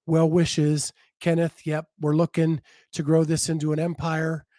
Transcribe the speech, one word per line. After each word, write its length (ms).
well 240
wishes. 640
Kenneth, 460
yep, 200
we're 160
looking 460
to 100
grow 220
this 240
into 240
an 60
empire, 680